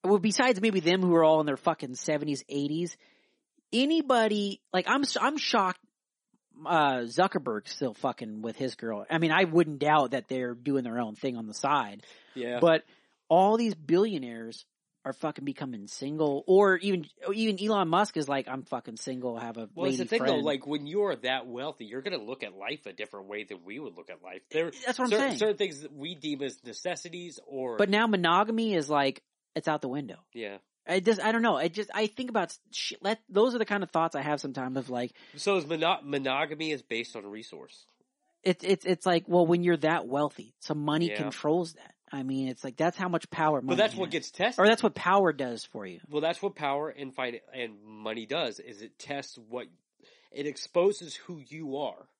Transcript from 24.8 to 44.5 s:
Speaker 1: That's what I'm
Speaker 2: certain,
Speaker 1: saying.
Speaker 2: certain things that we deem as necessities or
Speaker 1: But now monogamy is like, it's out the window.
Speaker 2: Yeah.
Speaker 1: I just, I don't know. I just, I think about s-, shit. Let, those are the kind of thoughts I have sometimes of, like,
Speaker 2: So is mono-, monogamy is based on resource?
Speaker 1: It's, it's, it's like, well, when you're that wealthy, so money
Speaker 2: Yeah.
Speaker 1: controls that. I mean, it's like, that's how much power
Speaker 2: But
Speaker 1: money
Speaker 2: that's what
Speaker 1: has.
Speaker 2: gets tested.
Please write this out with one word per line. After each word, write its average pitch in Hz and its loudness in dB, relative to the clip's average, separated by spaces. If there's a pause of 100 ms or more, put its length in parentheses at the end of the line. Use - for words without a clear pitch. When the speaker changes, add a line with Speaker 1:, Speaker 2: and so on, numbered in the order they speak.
Speaker 1:
That's 247 -2
what 254 0
I'm 240 -2
Speaker 2:
certain, 226 2
Speaker 1:
saying. - -6
Speaker 2:
certain 214 2
things 165 -4
that 151 -16
we 151 -10
deem 143 -6
as 131 -8
necessities 175 -10
or 131 -6
Speaker 1:
But 202 4
now 214 4
monogamy 208 2
is 147 0
like, 143 2 (340)
it's - -4
out 151 0
the 131 -4
window. 131 -8 (140)
Speaker 2:
Yeah. 104 -8 (300)
Speaker 1:
I 180 2
just, 190 2
I 220 2
don't 226 2
know. 214 4
I 151 0
just, 202 -6
I 214 0
think 247 -8
about 214 -2
s-, - -16 (120)
shit. - -8
Let, 214 0 (100)
those 233 4
are - -2
the 220 0
kind 196 0
of 170 -10
thoughts 165 0
I 139 -2
have 151 0
sometimes 131 -6
of, 123 -6
like, 123 -4 (240)
Speaker 2:
So 196 0
is 160 -2
mono-, 165 0
monogamy 143 -2
is 135 -4
based 117 -8
on 104 -10
resource? 101 -16 (580)
Speaker 1:
It's, 185 0
it's, 185 0
it's 180 0
like, 175 4
well, 175 6
when 175 4
you're 175 4
that 156 2
wealthy, 135 -2
so - -6
money 151 2
Speaker 2:
Yeah. 104 -4
Speaker 1:
controls 156 0
that. - -20 (160)
I 139 -8
mean, 135 -2
it's 127 -8
like, 127 -10
that's 165 2
how 185 -2
much - -2
power 156 2
Speaker 2:
But 123 -6
Speaker 1:
money 165 2
Speaker 2:
that's 214 4
what 190 -2
Speaker 1:
has. - -8
Speaker 2:
gets - -4
tested. 202 2